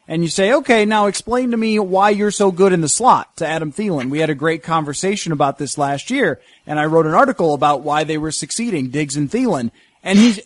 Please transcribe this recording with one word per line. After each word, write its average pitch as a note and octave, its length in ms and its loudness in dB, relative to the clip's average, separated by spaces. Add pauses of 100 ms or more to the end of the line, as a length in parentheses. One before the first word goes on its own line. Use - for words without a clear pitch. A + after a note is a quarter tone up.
and E3 160 -4
you E3 60 -2
say, G3 240 0
"Okay, A#3+ 320 2
now G#3 220 2
explain A#3+ 440 -2
to A#3 60 -2
me A3 220 0
why F#3+ 320 2
you're G#3 200 0
so G3 220 2
good F#3 200 4
in F3+ 80 2
the D#3 80 0
slot," G#3 500 2
to E3 80 -2
Adam D#3 260 -4
Thielen. E3 360 -4
"We C#3+ 120 -2
had D#3 100 2
a D3+ 40 -2
great D#3+ 280 -2
conversation E3 680 -2
about C#3+ 260 0
this C#3+ 200 -6
last C#3 320 -2
year, G3 300 0 (260)
and D3+ 140 -2
I D3+ 60 0
wrote D#3+ 200 2
an D#3 80 0
article G3 400 2
about C#3+ 280 0
why D3+ 220 -2
they D#3 140 -4
were D3+ 140 -6
succeeding, E3 560 -6
Diggs C#3+ 280 -4
and D3 140 -2
Thielen." F#3 400 -2 (320)
And F#3+ 160 2
he's, A3 280 6